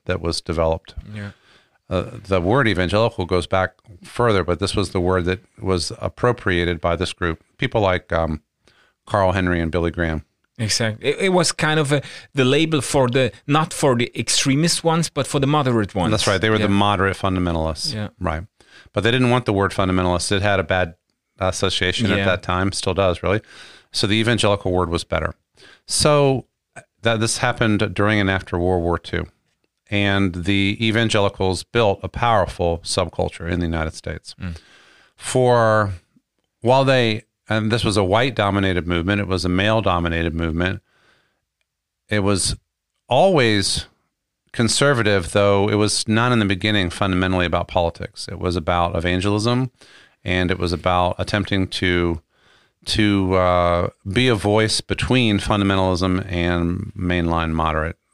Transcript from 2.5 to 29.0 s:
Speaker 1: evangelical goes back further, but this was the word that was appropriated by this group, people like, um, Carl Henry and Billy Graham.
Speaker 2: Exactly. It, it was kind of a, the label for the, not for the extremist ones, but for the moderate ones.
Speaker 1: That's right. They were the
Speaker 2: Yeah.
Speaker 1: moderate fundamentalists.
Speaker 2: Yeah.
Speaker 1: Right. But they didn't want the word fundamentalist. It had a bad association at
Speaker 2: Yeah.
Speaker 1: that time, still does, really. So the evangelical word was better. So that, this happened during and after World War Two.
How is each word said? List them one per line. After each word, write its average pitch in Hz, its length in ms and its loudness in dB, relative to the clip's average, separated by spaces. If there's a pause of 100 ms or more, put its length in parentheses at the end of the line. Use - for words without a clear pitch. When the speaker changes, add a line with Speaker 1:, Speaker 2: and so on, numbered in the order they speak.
Speaker 1:
evangelical 95 580 0
goes 87 200 0
back 95 280 -2 (280)
further, 110 420 0
but 87 140 -2
this 98 160 -4
was 95 160 -2
the 95 100 -2
word 90 260 0
that 92 140 -2 (200)
was 95 380 -2
appropriated 90 800 -2
by 85 160 0
this 87 160 -4
group, 82 300 -6 (160)
people 127 220 -2
like, 92 320 0
um, 80 300 -2 (640)
Carl 95 260 2
Henry 90 280 0
and 82 100 -2
Billy 85 220 0
Graham. 80 320 -4 (340)
Speaker 2:
Exactly. 110 500 -4
It, 147 100 -2
it 196 120 -2
was 180 220 2
kind 156 260 0
of 147 140 0
a, 143 100 0 (320)
the 135 100 2
label 151 360 2
for 131 280 2
the, 123 220 0 (160)
not 156 280 0
for 139 200 2
the 117 240 0
extremist 143 640 0
ones, 165 280 0
but 135 160 -4
for 147 120 -2
the 135 80 0
moderate 127 480 2
ones. 87 160 0
Speaker 1:
That's 107 160 0
right. 95 140 2
They 110 80 2
were 110 100 2
the 107 60 0
Speaker 2:
Yeah. 98 60 2
Speaker 1:
moderate 101 460 2
fundamentalists. 85 760 -2
Speaker 2:
Yeah. 107 160 -8 (100)
Speaker 1:
Right. 85 260 -4 (480)
But 104 100 -2
they 113 80 4
didn't 127 200 4
want 123 140 2
the 113 80 0
word 98 200 2
fundamentalist. 92 600 0
It 98 100 0
had 101 160 2
a 90 60 0
bad 90 300 -2 (440)
association 92 720 -2
at 104 80 0
Speaker 2:
Yeah. 98 60 0
Speaker 1:
that 92 180 0
time, 92 300 -2
still 95 220 -4
does, 92 280 0
really. 95 200 -2 (500)
So - 140 -2
the 101 80 0
evangelical 104 580 0
word 90 160 0
was 85 160 -4
better. - 300 -4 (520)
So 143 600 2 (560)
that, 117 180 0
this 113 180 -2
happened 107 560 0
during 104 240 2
and 98 120 0
after 92 280 -4
World 90 240 0
War 85 160 0
Two. 82 280 -6 (640)